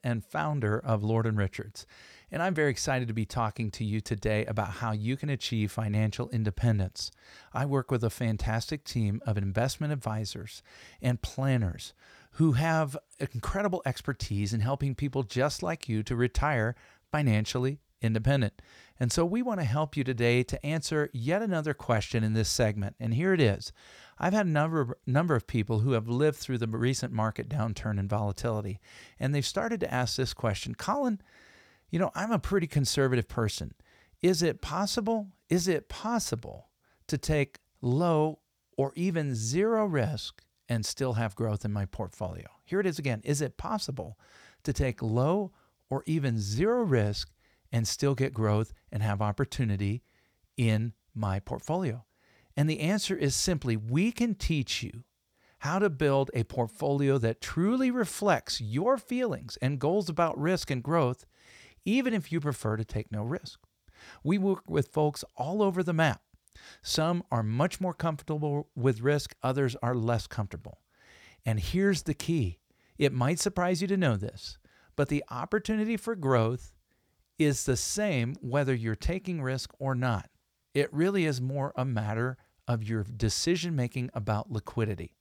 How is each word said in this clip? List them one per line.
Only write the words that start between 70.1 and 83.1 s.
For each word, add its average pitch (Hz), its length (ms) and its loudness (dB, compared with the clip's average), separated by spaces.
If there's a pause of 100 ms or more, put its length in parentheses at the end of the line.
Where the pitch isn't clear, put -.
comfortable. - 560 -8 (640)
And 110 120 2
here's 190 440 2
the 160 100 -2
key. 131 460 0 (400)
It 139 160 4
might 131 260 2
surprise 180 400 0
you 196 80 0
to 196 80 2
know 139 220 4
this, - 400 -10 (360)
but 143 140 0
the 147 220 0
opportunity 214 640 -2
for 226 180 -4
growth 127 600 2 (640)
is 147 260 2
the 127 140 2
same 151 640 0
whether 135 320 2
you're 113 200 0
taking 175 460 -2
risk 131 380 -4
or 135 160 -2
not. 123 340 0 (460)
It 143 160 2
really 175 360 2
is 139 120 0
more 135 380 -2
a 127 80 0
matter 113 540 -2 (280)
of 117 160 0
your 107 220 -2
decision-making 127 1120 0